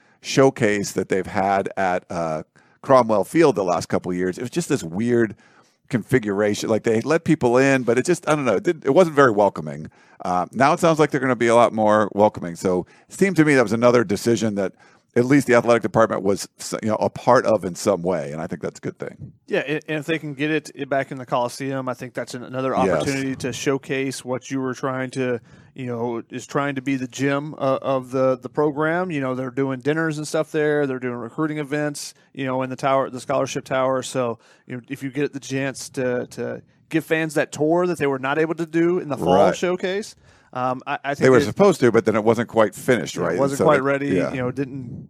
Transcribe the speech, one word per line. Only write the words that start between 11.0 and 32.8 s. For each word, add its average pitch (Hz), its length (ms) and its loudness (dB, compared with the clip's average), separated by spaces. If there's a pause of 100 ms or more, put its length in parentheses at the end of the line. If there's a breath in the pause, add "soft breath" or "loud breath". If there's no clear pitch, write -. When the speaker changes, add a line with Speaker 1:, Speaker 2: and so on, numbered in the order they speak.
Speaker 1:
they're 147 80 -2
gonna 127 160 0
be 117 120 0
a 117 80 6
lot 113 180 6
more 107 400 4
welcoming. 87 420 2
So 90 300 -2 (240 soft breath)
it - 60 -20
seemed 190 220 2
to 156 80 6
me 151 100 4
that 127 80 6
was 101 100 0
another 120 300 4
decision 107 520 0
that 98 180 -2 (420 soft breath)
at 123 100 4
least 139 200 4
the 123 80 4
athletic 117 300 4
department 110 400 2
was, 95 240 0 (340)
you 110 80 -2
know, 107 60 0
a 101 120 0
part 123 380 4
of 107 180 2
in 90 120 -6
some 95 260 0
way, 82 300 -2
and 78 100 -8
I 85 60 -6
think 87 160 -10
that's - 160 -8
a - 20 -20
good - 160 -10
thing. - 360 -14 (120)
Speaker 2:
Yeah, 190 140 -2
and, 147 280 -4
and 156 120 -4
if 139 80 -12
they 160 100 -2
can 147 160 -10
get 147 160 -4
it, 151 240 -4
it 139 160 -10
back 135 220 -2
in 135 80 -12
the 127 60 -12
Coliseum, 135 640 -4
I 123 60 -4
think 123 220 -12
that's 120 180 -10
an, 123 100 -10
another 131 280 -4
Speaker 1:
Yes. 110 180 0
Speaker 2:
opportunity 135 460 -2
to 127 180 -6
showcase 135 720 -4
what 123 240 -8
you 135 100 -4
were 131 140 -4
trying 131 380 -6
to, 127 280 -4 (360 soft breath)
you 127 100 -12
know, 120 460 -6
is 120 160 -12
trying 143 280 -2
to 131 60 -6
be 139 140 -2
the 127 100 -6
gym, 139 540 -4
uh, 135 240 0
of 127 260 -2
the, 131 320 0
the 127 80 -12
program. 156 600 -2
You 147 100 -4
know, 131 140 -4
they're 127 160 -6
doing 135 300 -2
dinners 156 360 -2
and 151 100 -8
stuff 156 240 -4
there. 147 360 0
They're 131 100 -4
doing 123 160 -6
recruiting 147 460 -6
events, 147 560 -6 (180 soft breath)
you 135 120 -8
know, 131 180 -2
in 127 80 -6
the 131 40 -8
tower, 135 360 0